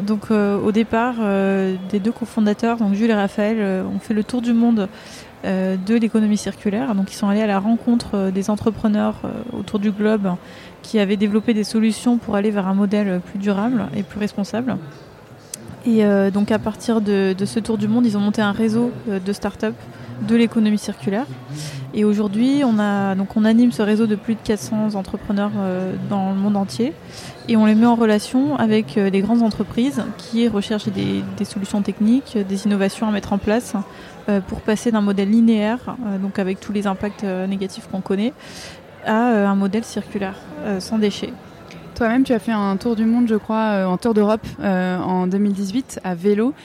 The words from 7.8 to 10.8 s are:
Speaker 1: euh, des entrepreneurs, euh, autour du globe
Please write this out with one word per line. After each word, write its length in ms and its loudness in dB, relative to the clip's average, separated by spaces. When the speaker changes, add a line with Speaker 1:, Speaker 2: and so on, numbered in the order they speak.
Speaker 1:
euh, 140 0
des 200 -2
entrepreneurs, 760 0
euh, 340 -8
autour 220 -4
du 120 0
globe 440 0